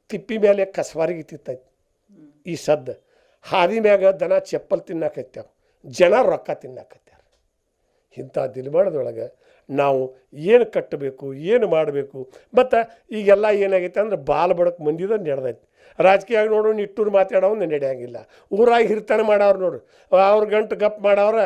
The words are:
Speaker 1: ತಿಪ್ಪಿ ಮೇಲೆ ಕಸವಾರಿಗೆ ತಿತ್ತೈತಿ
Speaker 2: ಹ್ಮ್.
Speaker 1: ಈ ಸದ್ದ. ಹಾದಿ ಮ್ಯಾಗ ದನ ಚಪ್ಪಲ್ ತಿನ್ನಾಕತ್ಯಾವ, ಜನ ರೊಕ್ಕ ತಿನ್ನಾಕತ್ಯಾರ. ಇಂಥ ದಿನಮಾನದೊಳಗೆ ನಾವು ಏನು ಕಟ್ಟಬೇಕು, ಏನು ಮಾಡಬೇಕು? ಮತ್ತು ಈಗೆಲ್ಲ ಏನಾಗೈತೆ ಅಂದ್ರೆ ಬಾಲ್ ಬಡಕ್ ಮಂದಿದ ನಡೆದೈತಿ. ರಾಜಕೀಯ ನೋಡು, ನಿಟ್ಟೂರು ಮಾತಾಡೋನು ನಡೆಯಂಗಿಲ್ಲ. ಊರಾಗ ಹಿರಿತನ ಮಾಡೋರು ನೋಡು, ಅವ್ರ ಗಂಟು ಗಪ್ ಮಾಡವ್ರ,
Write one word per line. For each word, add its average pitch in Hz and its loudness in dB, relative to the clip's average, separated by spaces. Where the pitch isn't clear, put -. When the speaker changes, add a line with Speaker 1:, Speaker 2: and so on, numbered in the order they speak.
Speaker 1:
ತಿಪ್ಪಿ - -8
ಮೇಲೆ 202 2
ಕಸವಾರಿಗೆ 165 -6
ತಿತ್ತೈತಿ - -16
Speaker 2:
ಹ್ಮ್. 151 -20
Speaker 1:
ಈ 170 -8
ಸದ್ದ. 139 -2
ಹಾದಿ 185 0
ಮ್ಯಾಗ 202 2
ದನ 190 0
ಚಪ್ಪಲ್ 190 -4
ತಿನ್ನಾಕತ್ಯಾವ, 151 -10
ಜನ 175 2
ರೊಕ್ಕ 180 -2
ತಿನ್ನಾಕತ್ಯಾರ. - -18
ಇಂಥ 131 -10
ದಿನಮಾನದೊಳಗೆ 131 -4
ನಾವು 135 0
ಏನು 208 2
ಕಟ್ಟಬೇಕು, 143 -8
ಏನು 196 -2
ಮಾಡಬೇಕು? 143 -4
ಮತ್ತು 233 2
ಈಗೆಲ್ಲ 202 4
ಏನಾಗೈತೆ 196 0
ಅಂದ್ರೆ 208 -2
ಬಾಲ್ 151 0
ಬಡಕ್ 175 0
ಮಂದಿದ 160 -2
ನಡೆದೈತಿ. 139 -6
ರಾಜಕೀಯ 196 2
ನೋಡು, 214 0
ನಿಟ್ಟೂರು 208 -4
ಮಾತಾಡೋನು 190 2
ನಡೆಯಂಗಿಲ್ಲ. 131 -6
ಊರಾಗ 233 4
ಹಿರಿತನ 214 0
ಮಾಡೋರು 202 4
ನೋಡು, 170 -6
ಅವ್ರ 208 4
ಗಂಟು 214 -2
ಗಪ್ 208 -2
ಮಾಡವ್ರ, 202 4